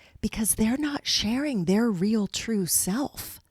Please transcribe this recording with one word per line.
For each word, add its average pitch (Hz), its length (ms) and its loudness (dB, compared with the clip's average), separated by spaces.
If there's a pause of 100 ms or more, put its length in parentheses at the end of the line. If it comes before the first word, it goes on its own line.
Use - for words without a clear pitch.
(220)
because 220 340 -2
they're 226 220 2
not 294 280 -4
sharing 240 600 0
their 214 240 4
real 202 380 0
true 208 380 -2
self. - 840 -2